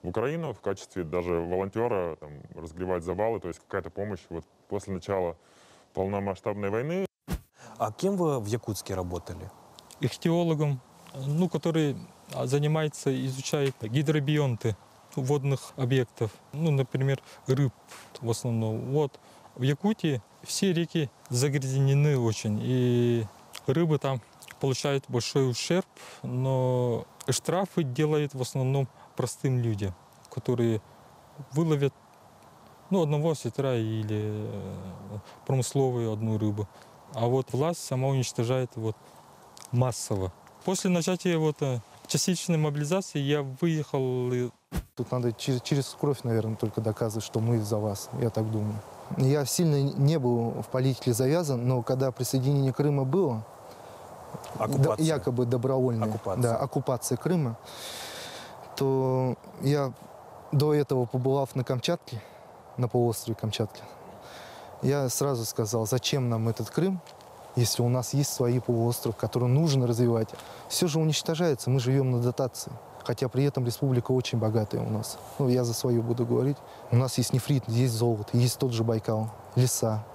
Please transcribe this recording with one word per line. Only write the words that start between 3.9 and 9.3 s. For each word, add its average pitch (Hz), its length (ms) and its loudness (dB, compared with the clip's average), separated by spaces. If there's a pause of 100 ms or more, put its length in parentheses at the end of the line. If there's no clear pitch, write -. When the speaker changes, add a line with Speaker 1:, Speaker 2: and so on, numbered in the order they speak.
Speaker 1:
вот 82 140 -8 (260)
после 98 240 -6
начала 90 420 -2 (580)
полномасштабной 98 760 -2
войны. 156 360 -2 (760)
Speaker 2:
А 107 120 0
кем 196 260 0
вы 147 220 2
в 104 60 -6
Якутске 104 500 -4
работали? 87 540 -6 (520)